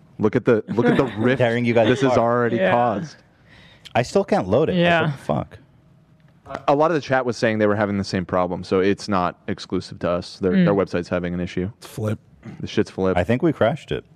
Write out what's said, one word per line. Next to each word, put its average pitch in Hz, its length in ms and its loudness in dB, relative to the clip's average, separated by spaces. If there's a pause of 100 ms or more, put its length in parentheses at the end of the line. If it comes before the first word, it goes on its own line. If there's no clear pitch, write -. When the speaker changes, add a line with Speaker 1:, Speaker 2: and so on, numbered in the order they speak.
(200)
Speaker 1:
Look 104 160 2
at 117 80 -2
the, 113 240 4
look 117 180 0
at 247 100 4
the 143 80 4
Speaker 2:
<laughs> 107 140 -8
Speaker 1:
rift 123 220 2
Speaker 2:
Tearing 120 240 2
you 117 100 2
guys 113 140 4
Speaker 1:
this 127 140 2
has 135 100 2
Speaker 2:
apart. 123 80 4
Speaker 1:
already 117 380 2
Speaker 3:
Yeah. 185 120 2
Speaker 1:
caused. 120 460 0 (800)
Speaker 2:
I 120 60 2
still 196 220 0
can't 180 220 0
load 120 220 2
it. 170 60 0
Like, 180 60 2
Speaker 3:
Yeah. 170 220 4
Speaker 2:
what 160 80 -2
the 135 80 -6
fuck? - 400 -4 (1080)
Speaker 1:
A 147 80 4
lot 160 160 2
of - 20 0
the 151 60 0
chat 131 260 -2
was 117 100 -4
saying 110 220 0
they 107 80 2
were 104 100 2
having 101 220 0
the 98 60 -2
same 95 220 -4
problem, 90 360 -2
so 95 160 0
it's 95 300 0
not 90 400 -2
exclusive 95 500 -8
to 87 120 -4
us. 87 280 -6
Their, 92 140 0
Speaker 3:
Mm. 185 140 4
Speaker 1:
their 101 80 4
website's 87 340 -2
having 87 260 -2
an 87 60 -4
issue. 90 380 -4
Speaker 4:
It's - 100 -20
flipped. 107 340 -6 (380)
Speaker 1:
The - 80 -10
shit's - 240 -2
flipped. 95 260 0
Speaker 2:
I 90 60 2
think 120 180 0
we 165 100 2
crashed 123 380 -2
it. 67 140 -6 (120)